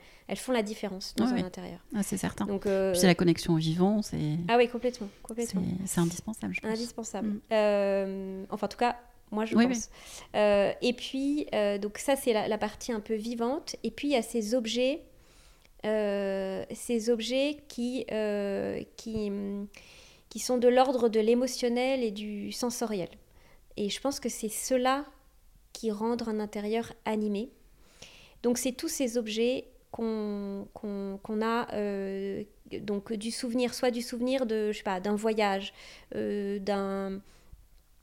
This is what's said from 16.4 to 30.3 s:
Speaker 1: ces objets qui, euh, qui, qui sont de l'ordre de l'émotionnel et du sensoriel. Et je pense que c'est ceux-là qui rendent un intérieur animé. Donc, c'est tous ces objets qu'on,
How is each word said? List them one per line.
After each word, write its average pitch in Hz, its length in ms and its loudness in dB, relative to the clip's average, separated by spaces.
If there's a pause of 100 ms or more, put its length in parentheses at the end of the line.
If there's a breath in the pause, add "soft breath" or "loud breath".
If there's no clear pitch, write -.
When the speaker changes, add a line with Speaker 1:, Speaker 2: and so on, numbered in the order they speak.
Speaker 1:
ces 226 380 -2
objets 254 480 2 (100)
qui, 247 440 -4
euh, 202 680 -2 (160)
qui, 214 360 -4 (1000 loud breath)
qui - 100 -10
sont 247 200 0
de 240 80 6
l'ordre 247 420 6
de 220 100 2
l'émotionnel 247 840 2
et 220 80 0
du 208 400 -6
sensoriel. 220 580 -2 (680 soft breath)
Et 202 120 0
je - 100 -4
pense 277 200 -2
que 240 100 -2
c'est 214 200 -6
ceux-là 262 560 2 (680)
qui 220 160 -4
rendent 226 380 0
un 214 140 -2
intérieur 214 500 -4 (140)
animé. 214 440 -2 (920 loud breath)
Donc, 240 140 4
c'est 254 160 0
tous 320 160 -4
ces 247 280 0
objets 233 480 0 (260)
qu'on, 208 840 -4